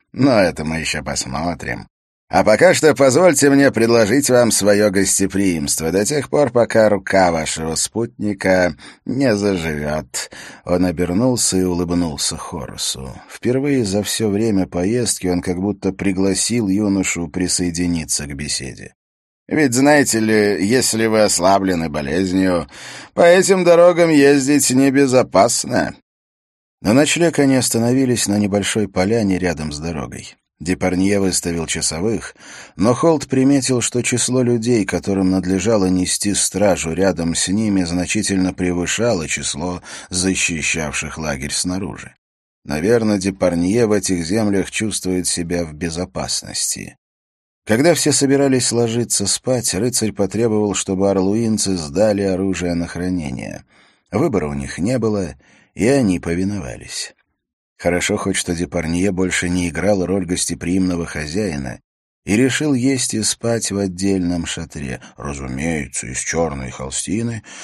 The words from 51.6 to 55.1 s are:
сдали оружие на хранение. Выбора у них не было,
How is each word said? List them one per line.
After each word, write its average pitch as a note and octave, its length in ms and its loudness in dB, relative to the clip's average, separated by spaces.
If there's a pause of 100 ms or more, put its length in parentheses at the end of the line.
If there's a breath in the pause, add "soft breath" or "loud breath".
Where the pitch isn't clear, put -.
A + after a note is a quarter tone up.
сдали G2 460 0
оружие F#2 500 -2
на E2+ 140 -2
хранение. D2 760 -6 (480 soft breath)
Выбора G#2+ 380 0
у D2 40 -6
них C#2 260 -8
не A#2 180 -2
было, G#2 380 -2 (400 soft breath)